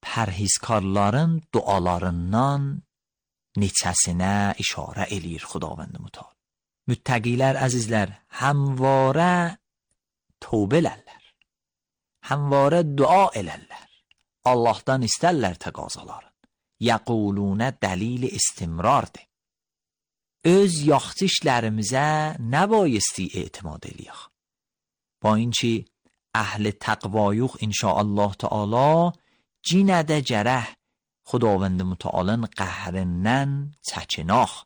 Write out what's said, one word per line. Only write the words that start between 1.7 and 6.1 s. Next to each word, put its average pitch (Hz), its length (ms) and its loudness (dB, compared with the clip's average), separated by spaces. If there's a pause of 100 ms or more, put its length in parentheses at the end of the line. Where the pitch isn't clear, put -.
neçəsinə 98 1040 0
işarə - 440 -6 (100)
eləyir 85 300 -8
Xudavənd - 560 -10
Mütəal. - 320 -18 (560)